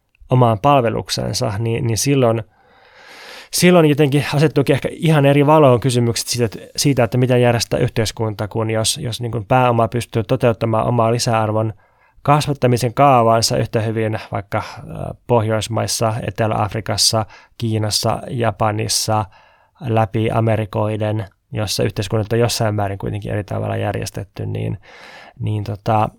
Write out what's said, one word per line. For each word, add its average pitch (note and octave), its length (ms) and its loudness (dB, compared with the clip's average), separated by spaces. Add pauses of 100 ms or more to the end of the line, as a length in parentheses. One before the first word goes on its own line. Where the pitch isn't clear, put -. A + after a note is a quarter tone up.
(300)
omaan A#2+ 300 4
palveluksensa, A#2+ 1000 0
niin, A2+ 280 -2
niin A2+ 100 0
silloin, A#2+ 460 2 (1080)
silloin F3 340 6
jotenkin D3 480 2
asettuukin C#3+ 400 2
ehkä - 180 -2
ihan D3+ 340 2
eri C#3+ 200 6
valoon C#3+ 340 6
kysymykset A#2+ 480 0
siitä, A#2+ 180 0
että, - 140 -8 (160)
siitä, C3 280 2
että A#2 140 0
miten B2 240 4
järjestää A#2+ 380 2
yhteiskunta, A2 680 -2
kun A2 220 -4
jos, A2 280 -2
jos A#2+ 240 -8
niin A#2 100 -6
kun A2+ 140 -6
pääoma B2 420 4
pystyy A2+ 360 -4
toteuttamaan A#2 640 0
omaa A#2+ 240 2
lisäarvon – A2 640 0 (520)
kasvattamisen C3 680 2
kaavaansa A#2+ 640 4
yhtä A#2 240 -2
hyvin A2 380 -4 (120)
vaikka, G#2+ 260 -6
äh, - 260 -10 (440)
Pohjoismaissa, A2 880 0 (140)
Etelä-Afrikassa, A2 1000 -2 (320)
Kiinassa, A2 720 -2
Japanissa, A2 960 -2 (540)
läpi A2+ 520 0
Amerikoiden, G#2+ 920 -2 (260)
jossa G#2+ 320 -4
yhteiskunnat A2 500 -2
on A#2 60 2
jossain A2+ 360 0
määrin G2+ 220 -4
kuitenkin A2 340 -8
eri G#2 120 -4
tavalla G#2+ 340 -6
järjestetty, G#2+ 680 -8
niin, G#2+ 320 -6 (640)
niin G#2+ 240 -4
tota, G#2+ 560 -2